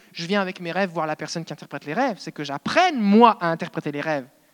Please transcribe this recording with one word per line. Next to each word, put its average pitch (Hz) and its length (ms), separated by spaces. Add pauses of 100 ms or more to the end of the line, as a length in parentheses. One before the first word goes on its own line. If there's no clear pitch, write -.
(120)
je 170 140
viens 196 160
avec 180 180
mes 170 100
rêves 180 200
voir 165 160
la 156 100
personne 160 280
qui - 80
interprète 147 340
les 147 80
rêves, 240 260
c'est 165 100
que 151 140
j'apprenne, 277 560
moi, 214 400
à 170 100
interpréter 165 400
les 143 120
rêves. 147 260 (260)